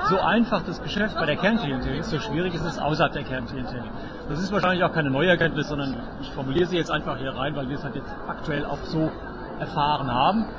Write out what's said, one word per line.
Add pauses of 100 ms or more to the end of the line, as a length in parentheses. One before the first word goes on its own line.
so
einfach
das
Geschäft
bei
der
Kernklientel
ist,
so
schwierig
ist
es
außerhalb
der
Kernklientel. (460)
Das
ist
wahrscheinlich
auch
keine
neue
Erkenntnis,
sondern (260)
ich
formuliere
sie
jetzt
einfach
hier
rein,
weil
wir
es
halt
jetzt (140)
aktuell
auch
so (500)
erfahren
haben. (120)